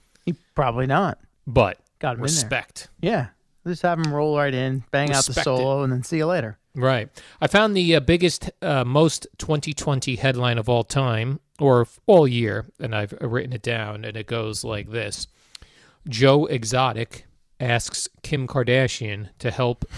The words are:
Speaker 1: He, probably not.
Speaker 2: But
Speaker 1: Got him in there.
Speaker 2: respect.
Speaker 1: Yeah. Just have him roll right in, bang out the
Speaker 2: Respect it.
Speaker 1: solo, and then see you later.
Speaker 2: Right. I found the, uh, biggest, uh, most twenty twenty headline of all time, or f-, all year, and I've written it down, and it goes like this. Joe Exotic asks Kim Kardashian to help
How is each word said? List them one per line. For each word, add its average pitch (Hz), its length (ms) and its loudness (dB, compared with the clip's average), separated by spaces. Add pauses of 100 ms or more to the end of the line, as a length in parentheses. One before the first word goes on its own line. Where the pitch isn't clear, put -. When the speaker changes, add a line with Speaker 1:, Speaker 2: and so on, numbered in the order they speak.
(240)
Speaker 1:
He, 175 100 -2 (200)
probably 127 320 0
not. 156 320 0 (300)
Speaker 2:
But 113 300 2 (200)
Speaker 1:
Got 143 120 -4
him 123 40 -4
in 113 40 -12
there. 123 80 -8
Speaker 2:
respect. 131 640 -4 (140)
Speaker 1:
Yeah. 165 240 0 (400)
Just 175 160 -6
have 175 160 0
him 156 160 0
roll 151 240 2
right 143 160 0
in, 131 380 -2
bang 143 180 2
out 135 140 2
the - 60 -4
Speaker 2:
Respect 127 80 -4
it. 156 40 0
Speaker 1:
solo, 135 400 0
and 131 100 0
then 127 120 -2
see 165 140 -4
you 156 80 0
later. 139 300 -2 (200)
Speaker 2:
Right. 127 320 0 (320)
I 151 80 2
found 208 280 4
the, 170 200 4
uh, 147 40 4
biggest, 170 480 2 (140)
uh, 139 220 0
most 143 420 2 (100)
twenty 151 380 -4
twenty 131 400 -2
headline 123 420 0
of 113 120 -4
all 120 160 2
time, 131 560 -2 (180)
or 131 240 6
f-, - 240 -6
all 170 220 8
year, 113 380 -2 (120)
and 117 160 -6
I've 104 260 -4
written 123 320 -4
it 120 100 -8
down, 110 420 -6
and 107 120 -10
it 107 120 -10
goes 110 340 -4
like 107 300 -8
this. 107 340 -8 (840)
Joe 135 380 4
Exotic 117 800 -2 (320)
asks - 500 -2 (140)
Kim 135 240 -4
Kardashian 120 840 0 (100)
to 123 120 -4
help 123 340 -2 (140)